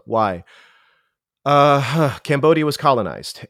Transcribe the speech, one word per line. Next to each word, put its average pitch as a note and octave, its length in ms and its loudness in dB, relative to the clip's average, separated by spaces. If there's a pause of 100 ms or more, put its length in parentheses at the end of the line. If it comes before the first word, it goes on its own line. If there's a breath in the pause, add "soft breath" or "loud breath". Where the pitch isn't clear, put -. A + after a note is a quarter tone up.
Why? G#2+ 380 -2 (1040 loud breath)
Uh, C#3+ 720 2
<sighs> - 40 -20
Cambodia D3+ 420 0
was D3 120 -4
colonized, A2 720 -2